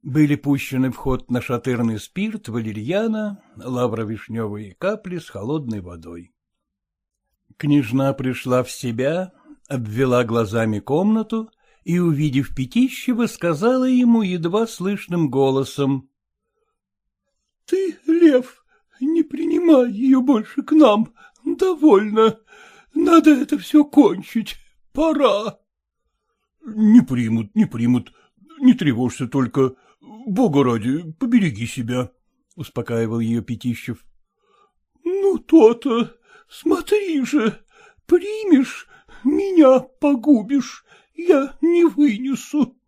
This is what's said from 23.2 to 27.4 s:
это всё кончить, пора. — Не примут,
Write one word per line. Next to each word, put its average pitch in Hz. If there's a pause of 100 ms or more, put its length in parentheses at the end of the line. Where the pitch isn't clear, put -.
это 285
всё 302
кончить, 220 (360)
пора. — 262 (1080)
Не 214
примут, 233